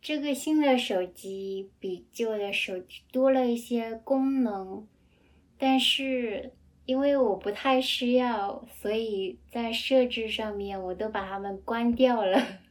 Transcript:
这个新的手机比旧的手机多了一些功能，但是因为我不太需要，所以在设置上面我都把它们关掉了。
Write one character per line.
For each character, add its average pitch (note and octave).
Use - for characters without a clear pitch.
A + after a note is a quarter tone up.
这 D4+
个 C#4+
新 D4+
的 C#4
手 G3+
机 G3
比 F#3
旧 A3
的 G3+
手 F#3+
机 -
多 C4
了 C4
一 A#3+
些 A#3
功 C4+
能， G3
但 C4
是 B3
因 C4
为 C#4+
我 A3
不 G3+
太 C4
需 B3
要， A3+
所 -
以 G#3
在 A#3
设 B3+
置 A#3
上 A3
面 G3
我 F#3
都 G#3+
把 G3+
它 G3
们 G3
关 A#3
掉 A#3+
了。 F#3+